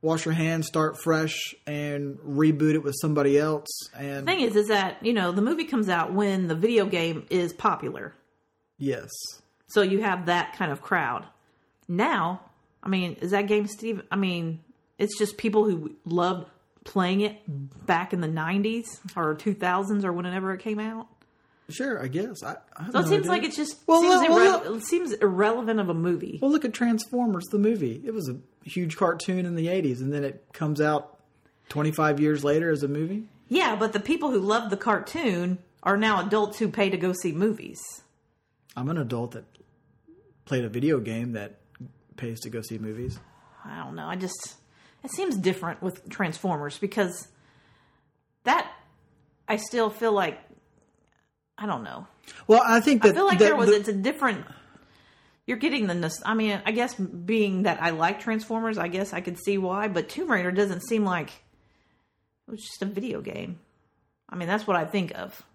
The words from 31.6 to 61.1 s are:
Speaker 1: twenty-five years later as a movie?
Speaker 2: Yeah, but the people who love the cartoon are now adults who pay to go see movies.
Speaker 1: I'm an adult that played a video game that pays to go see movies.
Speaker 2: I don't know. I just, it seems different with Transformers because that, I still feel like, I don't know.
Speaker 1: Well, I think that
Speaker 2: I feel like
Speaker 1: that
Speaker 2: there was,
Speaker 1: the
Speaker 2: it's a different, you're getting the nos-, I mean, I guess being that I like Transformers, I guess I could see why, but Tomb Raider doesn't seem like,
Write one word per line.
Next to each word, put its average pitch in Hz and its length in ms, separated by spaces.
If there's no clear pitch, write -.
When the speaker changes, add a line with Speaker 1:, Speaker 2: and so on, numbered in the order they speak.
Speaker 1:
twenty-five 151 500
years 151 240
later 156 260
as 143 140
a 139 40
movie? 165 360
Speaker 2:
Yeah, 262 260
but 220 180
the 208 60
people 294 300
who 240 100
love 214 300
the 196 80
cartoon 185 800
are 196 160
now 208 280
adults 208 340
who 220 100
pay 202 220
to 180 60
go 180 160
see 180 180
movies. 208 480
Speaker 1:
I'm 127 120
an 170 100
adult 120 320
that - 140
played 127 200
a 110 40
video 131 300
game 117 340
that 104 240
pays 113 260
to 113 100
go 113 100
see 113 160
movies. 110 420
Speaker 2:
I 165 180
don't 143 120
know. 156 100
I 170 100
just, 185 400
it 269 80
seems 349 260
different 180 440
with 185 280
Transformers 156 680
because 196 500
that, - 280
I 214 100
still 226 320
feel 220 220
like, 185 280
I 214 80
don't 143 180
know. 71 240
Speaker 1:
Well, 226 160
I 226 160
think 233 240
that 208 80
Speaker 2:
I - 20
feel 370 120
like 269 140
Speaker 1:
that 214 60
Speaker 2:
there 208 100
was, 196 140
Speaker 1:
the 214 60
Speaker 2:
it's 208 120
a 214 60
different, 220 520
you're 240 120
getting 254 300
the 175 80
nos-, 160 300
I 214 80
mean, 214 320
I 220 60
guess 240 240
being 190 680
that 175 180
I 165 100
like 165 280
Transformers, 220 580
I 170 100
guess 190 260
I 180 80
could 175 180
see 202 180
why, 190 300
but 208 220
Tomb 330 200
Raider 180 220
doesn't 185 300
seem 220 240
like, 175 240